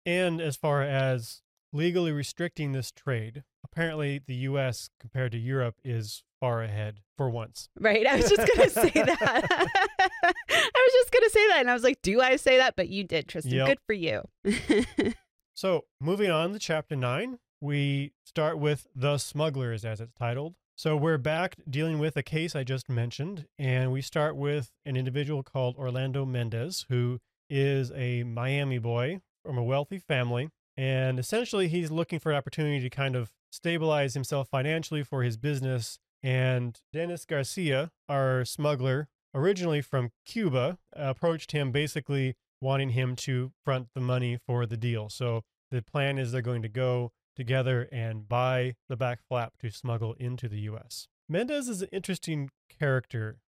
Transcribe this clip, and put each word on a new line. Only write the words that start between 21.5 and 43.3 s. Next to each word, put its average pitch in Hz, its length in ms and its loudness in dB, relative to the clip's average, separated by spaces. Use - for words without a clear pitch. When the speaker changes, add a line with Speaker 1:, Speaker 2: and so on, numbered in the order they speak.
Speaker 1:
dealing 156 300 -2
with 151 180 -2
a 139 60 -2
case 160 340 -4
I 135 80 -4
just 127 240 -4
mentioned, 139 580 -4
and 127 340 0
we 135 80 -2
start 151 340 0
with 143 380 -4
an 135 100 -4
individual 135 460 -2
called 127 340 -4
Orlando 131 480 -4
Mendez, 123 640 -4
who 123 320 0
is 139 440 0
a 123 280 -2
Miami 127 560 -2
boy 120 420 -2
from 131 140 -4
a 120 40 0
wealthy 139 360 -2
family. 127 500 -2
And 131 420 0
essentially, 202 500 -2
he's 165 220 -2
looking 160 280 -2
for 156 140 -2
an 143 60 2
opportunity 147 420 -2
to 123 100 -4
kind 135 240 -2
of 120 160 -4
stabilize 156 640 0
himself 135 340 -4
financially 151 540 -2
for 131 200 -2
his 120 140 0
business. 131 600 -4
And 127 580 0
Dennis 170 320 -6
Garcia, 151 640 -2
our 131 380 2
smuggler, 143 640 -2
originally 165 480 2
from 123 300 -2
Cuba, 160 540 -2
approached 151 580 -2
him 139 200 0
basically 139 640 -2
wanting 135 300 0
him 127 260 0
to 127 340 -2